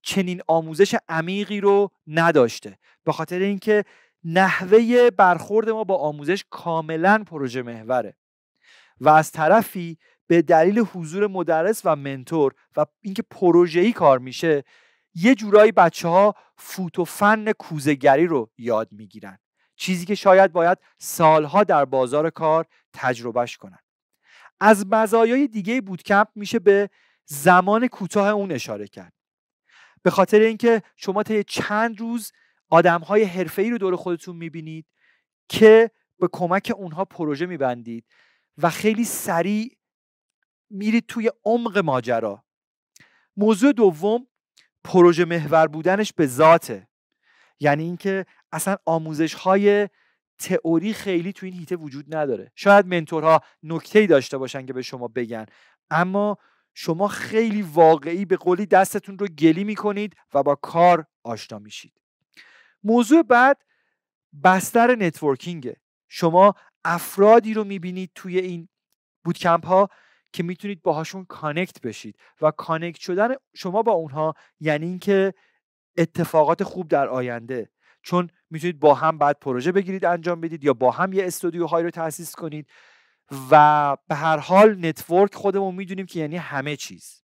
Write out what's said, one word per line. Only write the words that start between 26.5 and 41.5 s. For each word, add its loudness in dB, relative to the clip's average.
به 2
زمان 2
کوتاه -4
اون -2
اشاره -10
کرد، -20
به 4
خاطر 4
اینکه 2
شما -6
طی -4
چند -6
روز -10
آدم‌های 2
حرفه‌ای -4
رو -6
دور -4
خودتون -10
می‌بینید -16
که 8
به -2
کمک -4
اونها -10
پروژه -6
می‌بندید -8
و 0
خیلی -2
سریع -4
می‌رید -2
توی -4
عمق -2